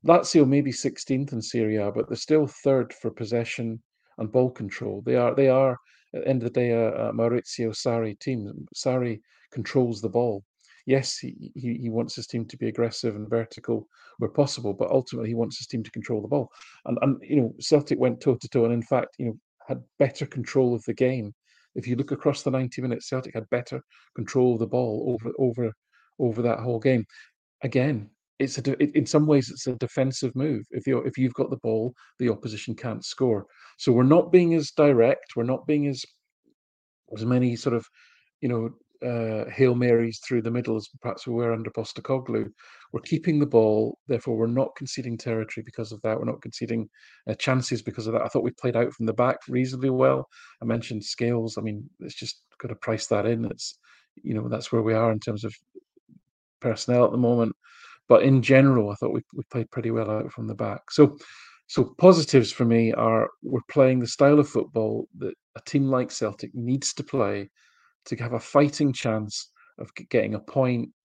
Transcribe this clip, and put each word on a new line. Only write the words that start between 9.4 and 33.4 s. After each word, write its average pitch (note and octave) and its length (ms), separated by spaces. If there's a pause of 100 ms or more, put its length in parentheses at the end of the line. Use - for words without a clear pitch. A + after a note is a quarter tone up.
controls A#2 500
the A2 80
ball. A2+ 340 (420)
Yes, C3 320
he, - 380
he, B2 260
he A#2 80
wants A#2 260
his A#2 120
team A2+ 200
to - 100
be A#2 100
aggressive A2+ 480
and G#2+ 140
vertical A2+ 580 (300)
where A2+ 120
possible, B2 440
but - 160
ultimately A#2 400
he A#2 60
wants A2+ 220
his - 100
team A2+ 160
to - 80
control G#2+ 300
the G2+ 60
ball. C#3 220 (360)
And, A#2+ 160
and, C3+ 200
you D3 160
know, A#2 220
Celtic D3 400
went A#2+ 200
toe-to-toe B2 460
and, A#2 80
in A#2 80
fact, - 360
you B2+ 100
know, A2 100 (300)
had B2+ 140 (180)
better C#3 260
control B2 500
of A2 100
the A2+ 80
game. B2+ 400 (420)
If B2+ 120
you B2 80
look A2+ 160
across C#3 320
the C3+ 80
ninety C3 300
minutes, B2 260
Celtic B2+ 280
had G#2+ 140
better B2 320 (340)
control B2 380
of A2 60
the A#2 80
ball A#2+ 540
over, A#2 180
over, A#2+ 340 (460)
over A#2+ 220
that A#2 180
whole A#2+ 200
game. B2 260 (560)
Again, C3 480 (300)
it's C3+ 180
a B2+ 40
de-, C#3 220
it, D3 120
in C#3 100
some D3+ 220
ways, C#3 240
it's - 160
a B2 80
defensive C3 600
move. C#3 360
If - 160
you're, B2 180
if B2+ 120
you've B2+ 180
got C3+ 160
the B2 60
ball, A2+ 360 (240)
the A#2+ 120
opposition A2 440
can't A2+ 320
score. A2 400 (320)